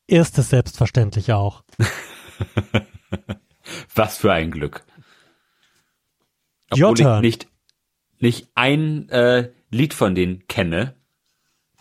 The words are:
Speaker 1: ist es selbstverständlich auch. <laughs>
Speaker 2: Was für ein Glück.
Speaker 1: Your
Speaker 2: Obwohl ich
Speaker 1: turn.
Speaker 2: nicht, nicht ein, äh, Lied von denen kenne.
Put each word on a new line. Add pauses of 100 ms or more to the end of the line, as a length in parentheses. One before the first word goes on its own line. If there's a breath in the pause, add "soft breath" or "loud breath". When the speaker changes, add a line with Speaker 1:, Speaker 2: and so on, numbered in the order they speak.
Speaker 1:
ist
es
selbstverständlich
auch. (140)
<laughs> (1080 loud breath)
Speaker 2:
Was
für
ein
Glück. (1900 soft breath)
Speaker 1:
Your
Speaker 2:
Obwohl
ich
Speaker 1:
turn.
Speaker 2:
nicht, (720)
nicht
ein,
äh, (180)
Lied
von
denen
kenne. (840)